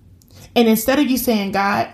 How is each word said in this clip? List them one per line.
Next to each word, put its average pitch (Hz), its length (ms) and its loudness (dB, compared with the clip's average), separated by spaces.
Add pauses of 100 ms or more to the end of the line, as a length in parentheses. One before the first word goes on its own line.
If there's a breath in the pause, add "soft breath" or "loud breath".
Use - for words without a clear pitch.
(540 loud breath)
And 226 140 4
instead 240 300 2
of 285 80 2
you 254 100 0
saying, 208 360 -2
"God, 202 420 -2